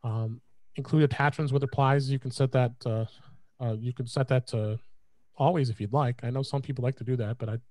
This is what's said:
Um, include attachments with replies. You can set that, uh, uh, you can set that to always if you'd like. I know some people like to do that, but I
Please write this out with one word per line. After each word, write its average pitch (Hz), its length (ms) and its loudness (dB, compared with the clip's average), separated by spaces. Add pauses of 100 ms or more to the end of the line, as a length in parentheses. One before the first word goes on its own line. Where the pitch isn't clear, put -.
Um, 113 380 -4 (340)
include 151 280 4
attachments 143 500 0
with 143 80 2
replies. 135 480 2
You 135 80 2
can 131 120 -6
set 131 220 2
that, 123 200 4 (120)
uh, 110 220 0 (520)
uh, 117 220 -2
you 123 140 -4
can 123 120 -6
set 135 220 0
that 131 200 2
to 107 300 -2 (600)
always 143 320 2
if 104 100 -6
you'd 104 140 -4
like. 127 280 0
I 117 60 -4
know 131 140 -2
some 139 180 -4
people 127 240 -6
like 127 120 -2
to - 80 -10
do 127 120 -2
that, 113 220 -4
but 110 100 -6
I 113 100 -4 (120)